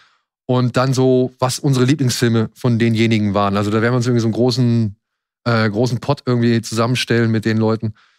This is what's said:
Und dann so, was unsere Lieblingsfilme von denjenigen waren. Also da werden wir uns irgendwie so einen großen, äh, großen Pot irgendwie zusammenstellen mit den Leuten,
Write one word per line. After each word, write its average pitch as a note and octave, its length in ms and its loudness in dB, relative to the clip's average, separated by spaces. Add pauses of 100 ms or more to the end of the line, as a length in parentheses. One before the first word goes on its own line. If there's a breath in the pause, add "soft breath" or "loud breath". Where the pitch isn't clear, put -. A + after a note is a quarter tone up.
(460 soft breath)
Und B2+ 300 0
dann C3 180 0
so, B2+ 460 2
was B2+ 180 -2
unsere C3 260 0
Lieblingsfilme A#2+ 720 0
von A#2+ 240 0
denjenigen A2+ 560 0
waren. G2+ 220 0
Also G#2 160 0
da A2 100 0
werden A#2 120 0
wir - 20 0
uns A#2+ 100 0
irgendwie A#2+ 140 0
so A2+ 80 -2
einen G#2+ 60 -2
großen, A#2 600 0 (500)
äh, A2+ 220 0
großen A2 300 -2
Pot - 280 -6
irgendwie A#2 360 0
zusammenstellen A#2 680 -2
mit A2 120 -2
den A2 120 0
Leuten, A2 380 -2 (240 soft breath)